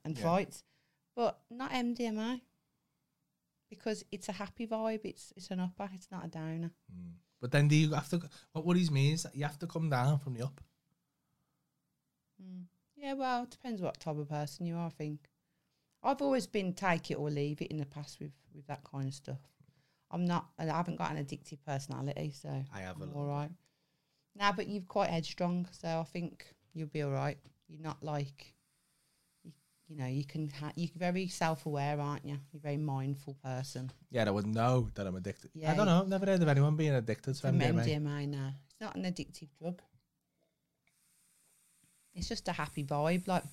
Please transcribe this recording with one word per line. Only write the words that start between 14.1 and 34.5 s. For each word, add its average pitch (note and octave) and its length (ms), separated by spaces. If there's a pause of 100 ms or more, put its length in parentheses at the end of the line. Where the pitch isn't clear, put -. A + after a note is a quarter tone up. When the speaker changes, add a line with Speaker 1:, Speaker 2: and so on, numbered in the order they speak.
Speaker 1:
of D3 120
person D3+ 360
you E3+ 100
are, E3+ 120
I D#3+ 40
think. D3+ 280 (840)
I've C4+ 200
always C4+ 260
been F#3+ 260
take F3 380
it D3 40
or D3 140
leave D3 320
it D#3+ 60
in D#3 100
the D3 80
past D3 340
with, D3 120 (240)
with B2+ 120
that C#3+ 220
kind C3+ 180
of C3+ 60
stuff. C3+ 260 (720)
I'm F3 140
not, F3 220 (100)
I E3 80
haven't E3 320
got D#3+ 140
an D3+ 120
addictive C#3 420
personality, C#3+ 720
so - 140 (240)
Speaker 2:
I G2 60
have F#2 200
a - 40
Speaker 1:
I'm - 60
Speaker 2:
little C#3+ 120
Speaker 1:
all C#3+ 60
Speaker 2:
bit. C#3+ 60
Speaker 1:
right. D3 160 (880)
Nah, G3+ 180
but G3 140
you're G3+ 160
quite G3 260
headstrong, F3 600
so - 160
I E3 160
think - 420 (280)
you'll D#3+ 140
be D3+ 160
all C#3 80
right. C#3 260 (300)
You're D#3 140
not D#3 220
like, C#3+ 500 (920)
you, E3+ 80 (360)
you D#3 80
know, C3 120
you C3+ 180
can D#3 240
ha-, C#3+ 260
you're E3+ 200
very F3+ 320
self-aware, D3+ 720
aren't C#3+ 260
you? C#3+ 140 (120)
You're D3+ 80
a - 20
very D3 160
mindful C#3 680
person. C3 480 (180)
Speaker 2:
Yeah, A#2 180
I G2+ 40
would G2+ 160
know A#2 480